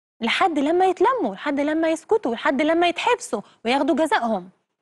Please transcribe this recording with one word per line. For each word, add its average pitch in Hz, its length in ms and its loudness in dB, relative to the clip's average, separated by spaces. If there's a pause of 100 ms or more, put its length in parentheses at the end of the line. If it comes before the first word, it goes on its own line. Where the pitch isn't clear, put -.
(200)
لحد 294 380 0
لما 339 280 2
يتلموا، 370 480 0
لحد 285 260 -4
لما 320 280 0
يسكتوا، 320 460 -2
لحد 285 280 0
لما 330 260 2
يتحبسوا 339 520 -2 (240)
وياخدوا 277 320 2
جزائهم. 233 540 -2 (320)